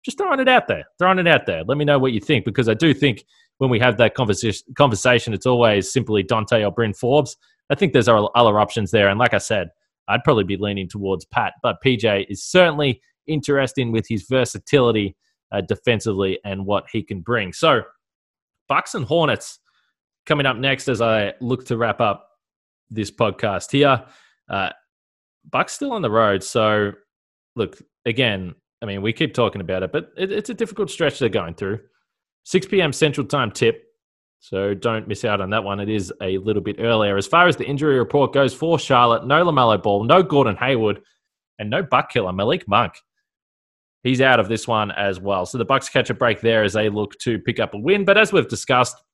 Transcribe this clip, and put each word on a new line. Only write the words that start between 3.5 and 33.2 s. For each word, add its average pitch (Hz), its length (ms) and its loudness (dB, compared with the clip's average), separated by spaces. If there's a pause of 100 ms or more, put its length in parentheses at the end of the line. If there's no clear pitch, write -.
when 135 100 0
we 117 100 2
have 120 180 4
that 113 180 2
conversa-, 107 480 -2 (120)
conversation, 123 580 2
it's 95 120 -8
always 117 480 2
simply 107 300 -2
Donte 110 420 0
or 101 60 -2
Bryn 110 220 -2
Forbes. 131 440 0 (320)
I 143 60 0
think 165 180 0
there's 120 160 4
other, 104 260 4
other 107 240 6
options 104 320 0
there. 104 160 4
And 98 120 0
like 120 160 2
I - 20 2
said, 95 320 -4 (380)
I'd 117 160 0
probably 117 200 2
be 92 140 -4
leaning 98 320 -6
towards 95 360 -6
Pat, 107 280 -4 (100)
but 113 180 -2
P 131 140 2
J 104 320 0
is 101 160 -12
certainly 151 580 2 (260)
interesting 139 640 -2
with 113 160 -2
his 110 160 -4
versatility, 117 920 0 (360)
uh, 101 100 -2
defensively 98 800 -2
and 98 220 -8
what 101 260 -2
he 110 120 -6
can 98 180 -10
bring. 104 320 -4
So 139 300 2 (840)
Bucks 147 280 -2
and 147 100 -4
Hornets 147 540 -2 (680)
coming 143 200 0
up 127 120 0
next 135 300 -4
as 117 140 -2
I 110 400 0
look 123 240 -6
to 120 120 -4
wrap 113 220 -2
up 104 300 -2 (600)
this 107 220 -8
podcast 101 600 -2
here. 135 320 2 (460)
Uh, 98 200 -4 (800)
Bucks 143 240 -2
still 285 180 -8
on 214 100 -4
the 113 100 -2
road. 104 320 2
So, 107 500 0 (640)
look, - 260 -6 (240)
again, 110 480 -2 (280)
I 117 40 -12
mean, 98 160 -8
we 110 120 -2
keep - 200 -4
talking 107 280 -2
about 92 220 -4
it, 92 80 -6
but - 260 -8
it, 190 140 -6
it's 208 180 -6
a 240 40 -10
difficult 214 360 -8
stretch 147 300 -4
they're 120 100 0
going 87 260 -4
through. 101 240 -6 (640)
Six - 220 -2
P 190 160 0
M 147 120 -2
Central 147 320 0